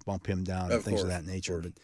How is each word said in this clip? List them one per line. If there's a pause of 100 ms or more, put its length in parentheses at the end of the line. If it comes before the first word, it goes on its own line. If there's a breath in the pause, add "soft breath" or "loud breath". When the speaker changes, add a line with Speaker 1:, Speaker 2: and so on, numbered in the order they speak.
Speaker 1:
bump
him
down,"
and
Speaker 2:
Of
Speaker 1:
things
of
Speaker 2:
course.
Speaker 1:
that
nature,
Speaker 2:
Or,
Speaker 1:
but (120)